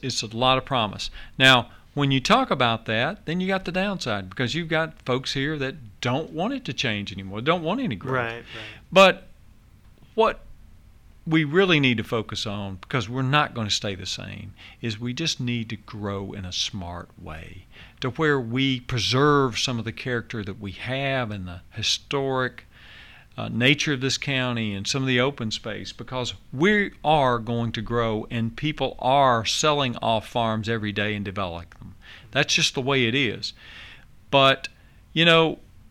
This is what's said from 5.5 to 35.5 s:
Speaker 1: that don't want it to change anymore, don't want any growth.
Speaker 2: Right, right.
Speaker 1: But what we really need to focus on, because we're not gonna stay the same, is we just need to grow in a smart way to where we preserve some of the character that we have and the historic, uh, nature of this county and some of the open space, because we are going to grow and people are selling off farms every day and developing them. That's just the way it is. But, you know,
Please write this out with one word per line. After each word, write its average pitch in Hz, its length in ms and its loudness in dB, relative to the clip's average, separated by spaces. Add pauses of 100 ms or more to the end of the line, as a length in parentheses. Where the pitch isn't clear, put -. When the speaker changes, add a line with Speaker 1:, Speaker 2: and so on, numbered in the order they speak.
Speaker 1:
that 135 180 -4 (240)
don't 131 320 -2
want 180 220 -4
it 262 120 -8
to 131 80 -6
change 104 380 -4
anymore, 95 300 -8
don't 165 220 2
want 202 180 -2
any 135 160 -4
growth. 131 160 -6
Speaker 2:
Right, 117 220 -2
right. 117 80 -14 (480)
Speaker 1:
But 190 360 6 (880)
what 220 240 2 (880)
we 160 160 4
really 170 360 4
need 127 180 4
to 107 60 -2
focus 110 440 -4
on, 101 340 -6
because 110 280 -4
we're 131 120 -4
not 135 320 2
gonna 107 160 -4
stay 101 260 -2
the 98 100 -12
same, 98 480 -10 (280)
is 110 180 -4
we 120 140 -4
just 156 260 -4
need 120 300 -2
to 113 60 -6
grow 101 560 -8
in 98 140 -10
a 90 80 -10
smart 87 560 -6 (120)
way 82 440 -14 (340)
to 131 120 -2
where 147 280 2
we 127 400 0
preserve 127 800 2
some 123 180 -2
of 110 80 -4
the 113 60 -6
character 117 520 -6
that 98 160 -10
we 101 120 -8
have 131 580 -4
and 98 180 -8
the 90 120 -10 (120)
historic, 131 960 -2 (720)
uh, 113 120 -6
nature 135 440 4
of 127 80 -4
this 131 160 0
county 123 560 -2
and 98 140 -6
some 139 160 -2
of 131 40 -2
the 123 120 2
open 123 320 0
space, 104 400 -8
because 127 420 -8 (180)
we 202 400 2 (120)
are 139 340 4
going 117 360 -2
to 117 80 -6
grow 113 500 -2
and 113 240 -2
people 147 440 -2
are 127 460 4
selling 143 520 2
off 110 300 0
farms 110 400 0
every 107 240 -2
day 104 240 0
and 101 100 -4
developing 90 440 -6 (100)
them. - 160 -16 (360)
That's 143 220 2
just - 200 2
the 139 80 -2
way 131 240 2
it 113 100 2
is. 107 380 -2 (800)
But, 135 360 6 (460)
you 165 120 4
know, 165 340 6 (320)